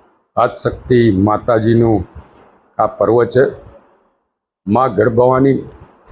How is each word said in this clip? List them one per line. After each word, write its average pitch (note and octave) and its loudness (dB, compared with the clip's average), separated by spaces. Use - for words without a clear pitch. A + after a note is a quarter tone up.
આદિશક્તિ A#2+ 0
માતાજીનું A2 0
આ A2 0
પર્વ A2+ 0
છે. B2+ 2
મા A#2 0
ગર્ભવાની B2 0